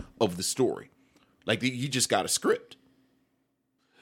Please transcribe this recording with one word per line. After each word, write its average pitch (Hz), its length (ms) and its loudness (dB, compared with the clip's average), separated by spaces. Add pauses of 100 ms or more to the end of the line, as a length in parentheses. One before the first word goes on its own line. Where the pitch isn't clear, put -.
(220)
of 87 160 2
the 92 60 -6
story. - 480 -2 (540)
Like, 107 180 2
he 127 240 -2
just 127 220 -2
got 98 160 2
a - 20 -6
script. - 480 -2 (1300)